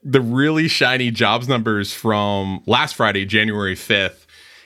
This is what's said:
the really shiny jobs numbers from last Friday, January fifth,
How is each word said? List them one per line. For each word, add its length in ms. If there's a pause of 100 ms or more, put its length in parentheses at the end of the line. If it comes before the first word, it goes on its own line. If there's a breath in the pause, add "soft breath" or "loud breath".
the 160
really 480
shiny 420
jobs 380
numbers 440
from 760
last 280
Friday, 320
January 480
fifth, 540 (380 loud breath)